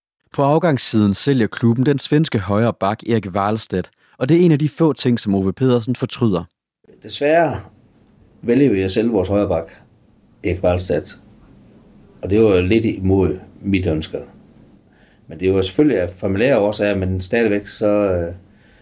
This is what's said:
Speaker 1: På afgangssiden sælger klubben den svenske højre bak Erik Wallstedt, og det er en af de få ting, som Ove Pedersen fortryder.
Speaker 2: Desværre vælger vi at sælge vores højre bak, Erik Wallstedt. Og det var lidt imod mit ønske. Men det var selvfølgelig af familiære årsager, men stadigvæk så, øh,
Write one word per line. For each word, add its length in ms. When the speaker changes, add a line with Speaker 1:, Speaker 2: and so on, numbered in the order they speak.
Speaker 1:
På 100
afgangssiden 680
sælger 340
klubben 380
den 140
svenske 400
højre 340
bak 360
Erik 180
Wallstedt, 640
og 120
det 80
er 80
en 60
af 80
de 100
få 240
ting, 260
som 160
Ove 180
Pedersen 420
fortryder. 480
Speaker 2:
Desværre 500
vælger 300
vi 100
at 100
sælge 200
vores 180
højre 180
bak, 240
Erik 200
Wallstedt. 560
Og 80
det 140
var 180
lidt 240
imod 540
mit 260
ønske. 300
Men 120
det 140
var 80
selvfølgelig 400
af 80
familiære 500
årsager, 360
men 260
stadigvæk 460
så, 200
øh, 460